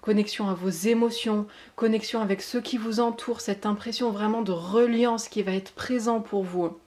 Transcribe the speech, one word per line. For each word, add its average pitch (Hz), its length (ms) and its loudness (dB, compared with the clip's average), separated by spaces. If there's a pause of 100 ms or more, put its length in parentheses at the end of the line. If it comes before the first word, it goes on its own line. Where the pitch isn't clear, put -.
connexion 208 460 2
à 190 60 2
vos 175 160 -2
émotions, 214 760 2 (260)
connexion 220 460 0
avec 196 220 0
ceux - 180 -4
qui - 160 -6
vous 226 240 -2
entourent, 233 400 0
cette 202 260 -4
impression 214 460 -2
vraiment 214 300 0
de 196 100 -2
reliance 226 760 2
qui 208 140 -2
va 190 80 0
être 190 220 -4
présent 233 480 0
pour 202 240 -2
vous. 175 260 -2 (160)